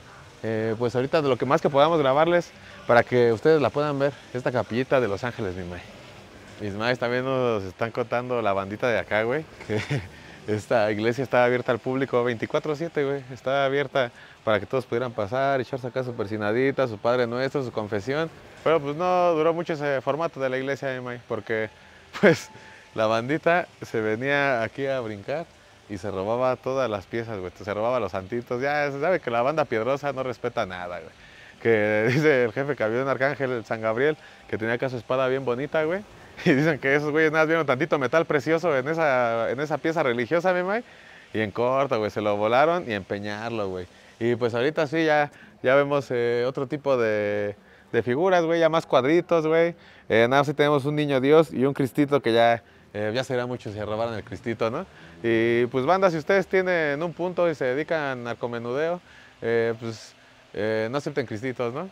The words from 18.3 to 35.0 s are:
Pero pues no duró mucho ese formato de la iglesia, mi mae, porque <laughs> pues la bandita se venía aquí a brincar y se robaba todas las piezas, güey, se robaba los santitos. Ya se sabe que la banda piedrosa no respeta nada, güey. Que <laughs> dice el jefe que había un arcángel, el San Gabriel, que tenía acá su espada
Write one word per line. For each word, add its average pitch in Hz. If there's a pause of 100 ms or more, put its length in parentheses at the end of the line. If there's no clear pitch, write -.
Pero 160
pues 143
no 180
duró 160
mucho 170
ese 143
formato 151
de 135
la 127
iglesia, 135
mi 127
mae, 123
porque 110 (240)
<laughs> -
pues 175 (460)
la 110
bandita 139 (160)
se 113
venía 127
aquí 135
a 135
brincar 113 (440)
y 101
se 101
robaba 117
todas 131
las 101
piezas, 113
güey, 90 (100)
se 98
robaba 117
los 98
santitos. 120
Ya 147
se 139
sabe 170
que -
la 117
banda 151
piedrosa 135
no 131
respeta 120
nada, 90
güey. 82 (500)
Que 107
<laughs> 123
dice 143
el 110
jefe 139
que 117
había 113
un 139
arcángel, 135
el 117
San 113
Gabriel, 123 (320)
que 110
tenía 113
acá 131
su 123
espada 127